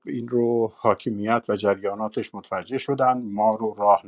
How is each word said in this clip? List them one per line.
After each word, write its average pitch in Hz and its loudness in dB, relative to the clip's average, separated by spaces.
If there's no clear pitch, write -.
این 123 -6
رو 117 0
حاکمیت 110 0
و 107 0
جریاناتش 101 -2
متوجه 98 -8
شدن، 131 0
ما 107 0
رو 110 -4
راه 101 4